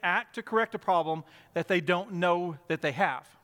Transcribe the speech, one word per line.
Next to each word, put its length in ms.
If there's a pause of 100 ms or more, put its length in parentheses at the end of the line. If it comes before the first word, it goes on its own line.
act 340
to 80
correct 320
a 40
problem 460 (280)
that 140
they 140
don't 320
know 440 (120)
that 120
they 120
have. 340 (160)